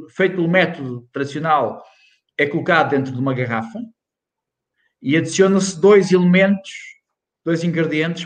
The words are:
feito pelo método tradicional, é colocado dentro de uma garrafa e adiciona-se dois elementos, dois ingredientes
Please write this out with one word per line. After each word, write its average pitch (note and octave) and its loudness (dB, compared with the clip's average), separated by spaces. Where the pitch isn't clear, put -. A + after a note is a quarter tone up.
feito F#3 0
pelo E3+ -2
método D3 -2
tradicional, C#3 -4
é C#3+ 2
colocado D#3+ 0
dentro C3 -2
de B2 -6
uma C3+ -2
garrafa A#2 -6
e C#3 -2
adiciona-se F#3+ 2
dois G3 6
elementos, F#3 2
dois E3 -2
ingredientes E3 -2